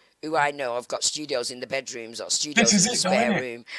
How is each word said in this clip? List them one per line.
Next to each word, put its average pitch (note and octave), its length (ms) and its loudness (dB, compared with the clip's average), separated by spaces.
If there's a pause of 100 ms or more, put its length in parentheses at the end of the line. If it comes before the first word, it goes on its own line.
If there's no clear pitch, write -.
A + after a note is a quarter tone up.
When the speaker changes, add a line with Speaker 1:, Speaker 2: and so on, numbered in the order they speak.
(220)
Speaker 1:
who D#3 140 -4
I D3 160 4
know. C3+ 260 -4
I've B2 100 -4
got - 160 -4
studios C#3 460 -2
in B2 100 -10
the B2 80 -8
bedrooms A#2 540 -8
or F2 80 -8
studios D3+ 420 4
Speaker 2:
This - 20 6
is F#3+ 120 6
Speaker 1:
in - 60 0
the - 60 -2
Speaker 2:
it, - 60 0
though, F#3 60 2
Speaker 1:
spare - 240 4
Speaker 2:
innit? - 80 0
Speaker 1:
room, A#2+ 240 -8 (140)